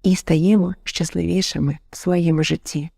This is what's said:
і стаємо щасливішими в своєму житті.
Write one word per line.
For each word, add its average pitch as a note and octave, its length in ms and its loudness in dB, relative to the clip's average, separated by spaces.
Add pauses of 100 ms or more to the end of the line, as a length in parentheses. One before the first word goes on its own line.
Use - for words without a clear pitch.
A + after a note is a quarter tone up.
і F#3 120 4
стаємо F3+ 680 2
щасливішими E3+ 920 -2 (140)
в - 60 -18
своєму E3+ 460 2
житті. D#3 540 -4